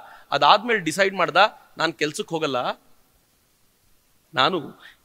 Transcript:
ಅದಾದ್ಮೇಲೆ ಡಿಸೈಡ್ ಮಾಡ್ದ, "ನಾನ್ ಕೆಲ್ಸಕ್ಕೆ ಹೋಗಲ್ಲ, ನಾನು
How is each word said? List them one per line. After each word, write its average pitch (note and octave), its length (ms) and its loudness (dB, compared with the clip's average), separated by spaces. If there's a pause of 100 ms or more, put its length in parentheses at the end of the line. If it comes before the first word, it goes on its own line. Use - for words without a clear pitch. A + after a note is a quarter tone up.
(300)
ಅದಾದ್ಮೇಲೆ G3+ 500 4
ಡಿಸೈಡ್ G3 340 -2
ಮಾಡ್ದ, D#3+ 220 -2 (420)
"ನಾನ್ D#3+ 140 -2
ಕೆಲ್ಸಕ್ಕೆ D#3 420 -6
ಹೋಗಲ್ಲ, D#3 520 -4 (1500)
ನಾನು D3+ 260 0 (440)